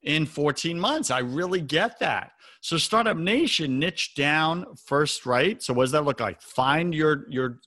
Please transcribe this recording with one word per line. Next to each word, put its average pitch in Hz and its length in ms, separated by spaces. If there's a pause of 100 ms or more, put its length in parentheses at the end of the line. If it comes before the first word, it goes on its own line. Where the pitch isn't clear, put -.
in 151 220
fourteen 147 540
months. 277 320
I 127 80
really 170 420
get 160 380
that. 123 320 (300)
So - 160
Startup 214 400
Nation, 170 640
niche - 360
down 156 500 (200)
first, 143 400
right? 139 360
So - 120
what 123 100
does 131 80
that 151 140
look 139 140
like? 104 220
Find 151 520
your, 151 360
your, 127 380